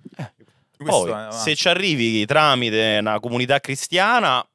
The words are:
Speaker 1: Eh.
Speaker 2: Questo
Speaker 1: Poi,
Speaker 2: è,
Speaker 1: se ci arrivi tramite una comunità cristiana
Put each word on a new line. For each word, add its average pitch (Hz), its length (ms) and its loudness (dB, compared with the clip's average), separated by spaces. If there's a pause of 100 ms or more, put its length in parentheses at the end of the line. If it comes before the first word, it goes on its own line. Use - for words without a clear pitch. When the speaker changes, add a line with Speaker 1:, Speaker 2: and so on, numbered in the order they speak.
(160)
Speaker 1:
Eh. 131 160 -12 (420)
Speaker 2:
Questo 165 280 0
Speaker 1:
Poi, 87 100 -2
Speaker 2:
è, 107 200 -8
Speaker 1:
se 113 220 -2
ci - 140 0
arrivi 139 560 2
tramite 117 760 2
una 107 220 -2
comunità 123 400 -2
cristiana 175 840 -2 (100)